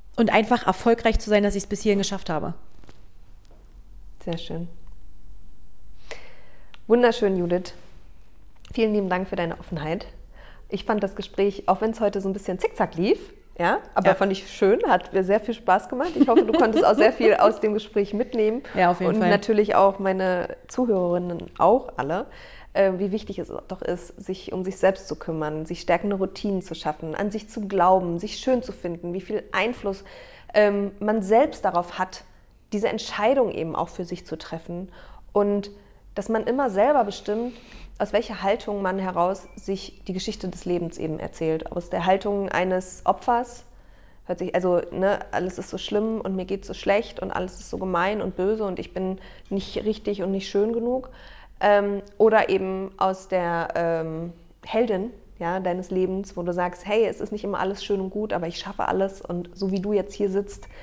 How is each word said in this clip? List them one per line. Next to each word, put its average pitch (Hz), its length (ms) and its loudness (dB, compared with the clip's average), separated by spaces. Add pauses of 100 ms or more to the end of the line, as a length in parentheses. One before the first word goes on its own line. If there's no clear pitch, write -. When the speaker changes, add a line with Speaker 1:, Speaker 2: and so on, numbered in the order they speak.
(180)
Speaker 1:
und 226 140 4
einfach 220 360 4
erfolgreich 226 520 4
zu 208 100 -6
sein, 208 140 6
dass 202 120 2
ich's 196 120 -4
bis 202 140 -4
hierhin 202 180 4
geschafft 190 300 -4
habe. 160 240 -2 (1700)
Speaker 2:
Sehr 170 120 -4
schön. 165 300 -6 (2250)
Wunderschön, 226 500 4
Judith. 175 360 0 (1000)
Vielen 220 200 2
lieben 202 160 0
Dank 180 200 0
für 175 80 -4
deine 170 200 -2
Offenheit. 160 480 -6 (640)
Ich 196 160 -6
fand 214 160 0
das 202 140 -2
Gespräch, 202 520 -2
auch 190 140 4
wenn's 226 200 -2
heute 202 200 2
so 196 80 -4
ein 190 40 -2
bisschen 190 260 -6
zickzack - 360 -2
lief, 220 240 2 (380)
ja, 190 220 2 (160)
aber 196 140 4
Speaker 1:
Ja. 185 60 6
Speaker 2:
fand 196 180 0
ich - 180 -8
schön, 208 360 4
hat - 260 2
mir 190 100 2
sehr 202 160 4
viel 220 140 -4
Spaß 196 340 2
gemacht. 285 280 -2
Ich 349 120 6
hoffe, 233 160 8
du 214 80 0
konntest 262 340 4
auch 214 100 8
sehr 220 180 6
viel 220 220 6
aus 208 260 6
dem 214 120 2
Gespräch 202 400 -2
mitnehmen. 226 500 0 (120)
Speaker 1:
Ja, 180 160 6
auf 175 80 -2
jeden 180 160 2
Speaker 2:
Und 220 60 2
Speaker 1:
Fall. 202 80 6
Speaker 2:
natürlich 208 460 4
auch 196 240 6
meine 190 580 2 (100)
Zuhörerinnen 180 880 0
auch 214 380 4
alle, 156 300 -2 (480)
äh, 190 240 4
wie 190 160 -2
wichtig 208 260 -6
es - 80 -8 (220)
doch 185 120 -12
ist, - 280 -6 (120)
sich 190 300 -10
um 185 140 -4
sich 190 100 -4
selbst 190 320 2
zu 151 80 -6
kümmern, 156 500 -4
sich 175 140 -8
stärkende 196 380 0
Routinen 190 440 -2
zu 165 140 -10
schaffen, 156 400 -6
an 202 160 -2
sich 214 180 -8
zu 214 200 -8
glauben, 180 500 4
sich 208 200 -8
schön 254 220 2
zu 202 120 -10
finden, 175 400 -8
wie 190 80 -6
viel 214 220 -4 (100)
Einfluss, 196 500 -2 (500)
ähm, 202 460 4
man 214 240 0
selbst 233 400 4
darauf 175 340 0
hat, - 280 -6 (480)
diese 208 160 0
Entscheidung 220 640 2
eben 160 240 -4
auch 175 100 -2
für - 160 -8
sich 170 220 -10
zu 160 120 -8
treffen 175 540 -10 (400)
und 202 400 2 (440)
dass 202 140 -6
man 220 160 0
immer 262 240 0
selber 226 360 4
bestimmt, 220 480 -4 (460)
aus 202 140 -2
welcher 208 300 -2
Haltung 202 400 0
man 190 160 -2
heraus 185 560 0
sich - 520 -8
die 185 60 -4
Geschichte 185 360 -6
des - 160 -12
Lebens 170 340 -2
eben 151 200 -4
erzählt. 160 520 -4
Aus 175 180 -6
der 175 160 -2
Haltung 196 440 2
eines 185 560 -2
Opfers, 240 580 0 (600)
hört 180 140 -4
sich, 185 140 -4
also, 180 280 4 (100)
ne, 190 280 2 (120)
alles 180 260 -2
ist - 120 -8
so - 100 -6
schlimm 220 420 -2
und 190 140 -4
mir 185 100 -4
geht's 196 220 -6
so - 80 -10
schlecht - 460 0
und 190 100 -6
alles - 280 -6
ist - 120 -16
so - 80 -6
gemein 190 420 0
und 185 140 -4
böse 214 300 0
und 185 120 -4
ich - 160 -10
bin 185 260 -4 (300)
nicht 202 360 -4
richtig 214 360 -2
und 185 100 -2
nicht 190 180 -4
schön 214 240 2
genug. 240 360 -2 (500)
Ähm, 202 420 4 (180)
oder 214 300 6
eben 190 480 0
aus 190 320 -2
der, 170 460 0
ähm, 165 580 -2 (320)
Heldin, 220 460 0 (280)
ja, 190 200 -2
deines 185 300 -2
Lebens, 185 480 -2
wo 175 60 -4
du 175 100 -2
sagst, 180 320 -4
hey, 214 220 4
es - 140 -4
ist 208 100 -8
nicht 208 120 -6
immer 202 160 -2
alles 196 240 -4
schön 196 180 0
und 190 100 -4
gut, 214 220 -4
aber 170 140 -2
ich 170 120 -8
schaffe - 280 -6
alles 190 340 0
und 175 340 -6
so 196 160 -4
wie 196 80 0
du 202 140 -2
jetzt 202 200 -2
hier 202 160 0
sitzt, 196 380 -4 (160)